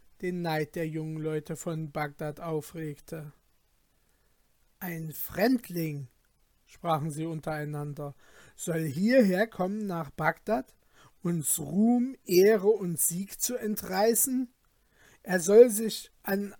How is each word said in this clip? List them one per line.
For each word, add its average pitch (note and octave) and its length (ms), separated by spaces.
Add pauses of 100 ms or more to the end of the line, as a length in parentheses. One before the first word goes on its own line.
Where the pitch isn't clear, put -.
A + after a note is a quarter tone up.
(220)
den F3+ 180
Neid D#3 340
der E3 140
jungen D#3 300
Leute D#3 380
von D#3+ 340
Bagdad D3+ 500
aufregte. D#3 920 (1400)
„Ein D#3+ 340
Fremdling“, E3+ 960 (560)
sprachen D#3+ 460
sie D#3 160
untereinander, D3 880 (400)
„soll E3 320
hierher G3 600
kommen G#3 400
nach E3 220
Bagdad, - 640 (460)
uns E3+ 380
Ruhm, A#3 640
Ehre G3 440
und G3 300
Sieg F#3 400
zu - 180
entreißen? A3 920 (760)
Er F#3 180
soll G#3 300
sich G#3+ 420 (100)
an G3+ 380